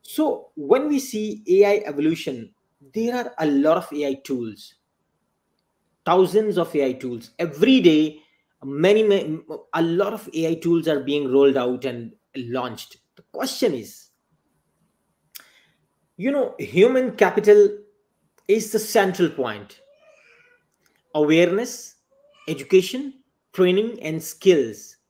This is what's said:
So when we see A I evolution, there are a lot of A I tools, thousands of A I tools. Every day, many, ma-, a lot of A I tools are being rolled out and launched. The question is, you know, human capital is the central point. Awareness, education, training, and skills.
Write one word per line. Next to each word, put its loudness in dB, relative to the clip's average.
So -4
when 0
we -2
see -6
A 6
I 0
evolution, -6
there -4
are -6
a -4
lot 2
of -6
A -4
I -4
tools, -10
thousands 2
of -4
A 2
I -2
tools. -10
Every 2
day, 4
many, 2
ma-, -2
a 0
lot 0
of -14
A -2
I -2
tools 0
are 0
being -4
rolled 4
out -4
and -10
launched. -10
The -20
question -4
is, -14
you -4
know, -4
human 2
capital 4
is -2
the -2
central 0
point. -8
Awareness, 0
education, 0
training, 0
and -8
skills. 0